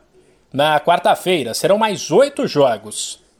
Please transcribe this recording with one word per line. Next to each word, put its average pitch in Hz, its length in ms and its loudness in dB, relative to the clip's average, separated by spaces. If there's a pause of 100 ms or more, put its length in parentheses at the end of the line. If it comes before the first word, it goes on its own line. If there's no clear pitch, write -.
(540)
Na 147 260 2
quarta-feira 170 760 0
serão 190 240 0
mais 220 340 -4
oito 269 360 2
jogos. 110 760 -2 (180)